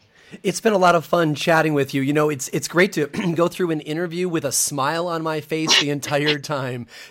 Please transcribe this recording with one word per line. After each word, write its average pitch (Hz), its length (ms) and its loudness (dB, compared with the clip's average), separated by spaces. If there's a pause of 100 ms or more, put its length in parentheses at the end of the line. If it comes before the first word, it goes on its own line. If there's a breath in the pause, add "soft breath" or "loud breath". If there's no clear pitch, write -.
(440 loud breath)
It's 185 160 -2
been 226 120 2
a 196 60 4
lot 175 160 6
of 160 100 2
fun 165 300 2
chatting 160 400 2
with 135 180 0
you. 139 80 0
You 135 120 0
know, 151 180 4
it's, 139 180 -6
it's - 200 -4
great 190 240 4
to 147 140 0
<clears throat> 180 280 -2
go 170 140 2
through 170 240 -2
an 151 80 -2
interview 170 480 -4
with 160 160 -2
a 131 80 -2
smile 151 560 -2
on 165 140 -4
my 156 180 -2
face 160 400 0
the 143 100 -2
entire 147 480 -2
<laughs> - 0 -
time. 131 480 -6 (240 loud breath)